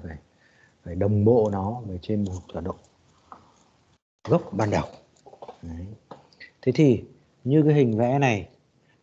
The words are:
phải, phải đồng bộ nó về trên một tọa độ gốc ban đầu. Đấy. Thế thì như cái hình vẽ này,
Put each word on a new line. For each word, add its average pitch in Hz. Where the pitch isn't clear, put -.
phải, 80
phải 85
đồng 104
bộ 110
nó 101
về 95
trên 104
một 92
tọa 82
độ 90
gốc 170
ban 107
đầu. 82
Đấy. 85
Thế 131
thì 127
như 147
cái 151
hình 123
vẽ 123
này, 113